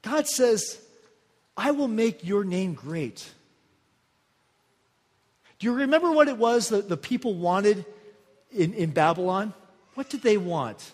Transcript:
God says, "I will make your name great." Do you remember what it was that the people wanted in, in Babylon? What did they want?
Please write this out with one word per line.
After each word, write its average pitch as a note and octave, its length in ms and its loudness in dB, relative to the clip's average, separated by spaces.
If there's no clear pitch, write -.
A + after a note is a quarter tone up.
God D4 260 -2
says, - 520 0
"I C#4+ 140 0
will C#4 180 0
make A3+ 340 -2
your G3+ 220 -2
name F3+ 280 -2
great." C3+ 580 -10
Do G3 60 -6
you A#3+ 80 2
remember D4+ 380 2
what D4+ 160 6
it C4 100 -2
was A#3 320 2
that G3+ 180 0
the F3 100 -2
people B3 360 -4
wanted F#3+ 520 2
in, F#3+ 220 0
in E3 180 -2
Babylon? F3+ 640 0
What C4+ 140 -10
did C4 120 -8
they G#3+ 160 4
want? D#3+ 560 -6